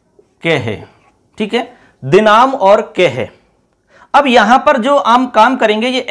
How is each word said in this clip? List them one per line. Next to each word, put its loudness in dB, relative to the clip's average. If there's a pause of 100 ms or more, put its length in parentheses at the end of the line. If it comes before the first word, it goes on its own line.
(420)
कह, -4 (640)
ठीक -6
है, -6 (300)
दिनाम 2
और 2 (160)
कह। -2 (880)
अब 2
यहां 4
पर 0
जो 0
हम 0
काम 0
करेंगे -2
ये -4 (100)